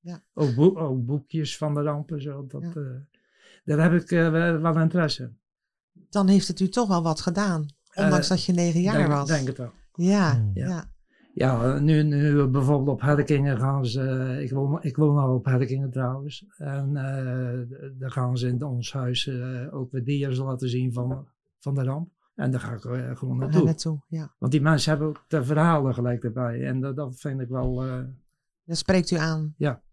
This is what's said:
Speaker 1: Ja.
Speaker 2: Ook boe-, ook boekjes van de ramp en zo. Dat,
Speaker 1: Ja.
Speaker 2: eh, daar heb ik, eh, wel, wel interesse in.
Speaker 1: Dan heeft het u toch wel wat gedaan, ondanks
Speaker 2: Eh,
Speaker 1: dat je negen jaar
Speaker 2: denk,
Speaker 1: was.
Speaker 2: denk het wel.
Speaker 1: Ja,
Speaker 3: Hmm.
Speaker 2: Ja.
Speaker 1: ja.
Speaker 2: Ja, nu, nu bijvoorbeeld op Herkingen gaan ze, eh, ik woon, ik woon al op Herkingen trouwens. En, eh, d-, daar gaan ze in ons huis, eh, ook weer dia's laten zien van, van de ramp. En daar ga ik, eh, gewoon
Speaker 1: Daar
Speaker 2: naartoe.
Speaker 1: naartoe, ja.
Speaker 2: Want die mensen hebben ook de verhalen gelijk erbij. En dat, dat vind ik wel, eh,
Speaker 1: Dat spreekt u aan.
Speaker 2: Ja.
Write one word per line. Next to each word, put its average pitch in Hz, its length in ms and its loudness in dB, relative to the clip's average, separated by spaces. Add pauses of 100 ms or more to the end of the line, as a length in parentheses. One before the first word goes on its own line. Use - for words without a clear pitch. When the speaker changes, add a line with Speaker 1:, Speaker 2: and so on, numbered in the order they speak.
Speaker 1:
Ja. 170 220 -14 (120)
Speaker 2:
Ook 139 200 2
boe-, 170 240 4
ook 131 280 -2
boekjes 147 500 -4
van 151 180 -2
de 147 80 -2
ramp 147 300 -4
en 143 100 -8
zo. 139 260 -10
Dat, 139 140 -12
Speaker 1:
Ja. 170 60 -10 (120)
Speaker 2:
eh, 143 40 -6 (800)
daar 156 280 4
heb 170 100 4
ik, - 80 -8
eh, 165 200 4
wel, 165 300 2
wel 160 200 2
interesse 160 420 2
in. 117 140 -12 (760)
Speaker 1:
Dan 196 180 4
heeft 196 200 6
het 165 120 -6
u 190 80 2
toch 226 200 0
wel 175 140 2
wat 160 180 0
gedaan, 175 460 -2 (280)
ondanks - 300 4
Speaker 2:
Eh, 151 60 -2
Speaker 1:
dat 185 140 0
je 185 80 0
negen 175 280 2
jaar 180 160 2
Speaker 2:
denk, 147 120 4
Speaker 1:
was. 143 200 0
Speaker 2:
denk 147 180 2
het 127 120 -6
wel. 120 140 -10 (220)
Speaker 1:
Ja, 175 400 2
Speaker 3:
Hmm. 107 200 2
Speaker 2:
Ja. 127 140 -4
Speaker 1:
ja. 175 220 -8 (440)
Speaker 2:
Ja, 131 440 2
nu, 151 240 4
nu 147 440 4
bijvoorbeeld 135 420 2
op 135 120 -2
Herkingen 143 580 2
gaan 135 280 0
ze, 120 160 -2
eh, 131 400 -2
ik 131 80 -6
woon, 139 320 -2
ik 139 140 -4
woon 147 220 4
al 131 160 2
op 120 100 0
Herkingen 131 460 0
trouwens. 131 560 -6 (100)
En, 139 400 -4
eh, 127 640 -4
d-, 131 400 -12
daar 131 100 -8
gaan 127 280 -2
ze 123 100 -2
in 123 140 -2
ons 123 300 -6
huis, 127 340 -4
eh, 127 480 -8
ook 127 180 -8
weer 131 120 -4
dia's 139 340 -2
laten 131 300 -4
zien 127 240 -2
van, 127 340 -4 (320)
van 143 160 -4
de 135 80 0
ramp. 143 280 -4 (240)
En 135 160 -2
daar 123 100 -2
ga 113 120 -8
ik, 110 120 -10
eh, 127 320 -6
gewoon 127 220 -4
Speaker 1:
Daar 131 100 -2
Speaker 2:
naartoe. 151 160 6
Speaker 1:
naartoe, 156 440 0
ja. 160 300 -10
Speaker 2:
Want 127 140 0
die 147 80 4
mensen 151 300 4
hebben 151 180 0
ook - 200 -10
de 147 160 0
verhalen 151 500 4
gelijk 123 300 -2
erbij. 120 420 -4
En 131 140 -2
dat, 135 160 -6
dat 131 240 -10
vind 135 200 -6
ik 120 80 -8
wel, 127 360 -2
eh, 127 140 -6 (680)
Speaker 1:
Dat 165 120 -6
spreekt 185 340 2
u - 60 0
aan. 156 400 -2
Speaker 2:
Ja. 143 260 -2 (100)